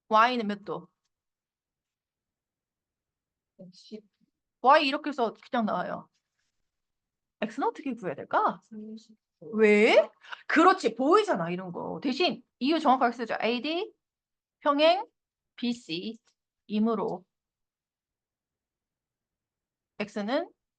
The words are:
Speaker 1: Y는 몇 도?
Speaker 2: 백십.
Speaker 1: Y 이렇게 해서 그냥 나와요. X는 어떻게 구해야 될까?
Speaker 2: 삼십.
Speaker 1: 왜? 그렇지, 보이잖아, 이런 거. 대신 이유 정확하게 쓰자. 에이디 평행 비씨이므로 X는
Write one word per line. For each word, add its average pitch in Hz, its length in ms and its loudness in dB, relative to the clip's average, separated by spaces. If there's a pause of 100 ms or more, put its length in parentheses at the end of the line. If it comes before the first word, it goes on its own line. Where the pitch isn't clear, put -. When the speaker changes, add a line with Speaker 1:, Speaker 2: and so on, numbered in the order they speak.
Speaker 1:
Y는 226 380 4
몇 202 180 -8
도? 170 240 -10 (2750)
Speaker 2:
백십. 185 460 -20 (560)
Speaker 1:
Y 294 260 6
이렇게 294 220 -4
해서 226 260 -2 (160)
그냥 240 140 -2
나와요. 175 440 -6 (1300)
X는 247 260 -6
어떻게 302 280 -6
구해야 180 200 -10
될까? 254 540 -4
Speaker 2:
삼십. 220 480 -20 (380)
Speaker 1:
왜? 214 540 6 (380)
그렇지, 339 480 4
보이잖아, 285 560 0
이런 180 220 -8
거. 175 280 -8
대신 277 440 -2 (160)
이유 311 180 0
정확하게 262 340 2
쓰자. 240 280 -8
에이디 294 500 -4 (680)
평행 311 440 2 (520)
비씨이므로 214 1700 -6 (2750)
X는 214 500 -6 (300)